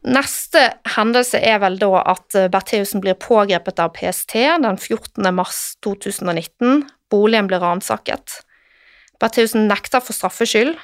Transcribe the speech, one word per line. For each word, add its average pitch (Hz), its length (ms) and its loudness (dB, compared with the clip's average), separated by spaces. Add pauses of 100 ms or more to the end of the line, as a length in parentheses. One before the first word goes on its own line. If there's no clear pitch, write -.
neste 277 640 2 (240)
hendelse 233 480 0
er 220 240 2
vel 190 160 0
da 196 240 2
at, - 320 -2
eh, 185 160 2
Bertheussen 196 480 -2
blir 185 160 0
pågrepet 196 640 0
av 165 160 -2
P - 100 -6
S - 220 -6
T 226 160 0
den 277 320 2
fjortende 202 560 -4
mars - 480 -4
to 202 160 -4
tusen 202 320 -6
og 170 80 -2
nitten. 247 480 0 (260)
Boligen 214 380 4
blir 180 160 0
ransaket. - 800 -4 (760)
Bertheussen 226 500 2
nekter 247 360 0
for - 80 -12
straffskyld 233 720 -2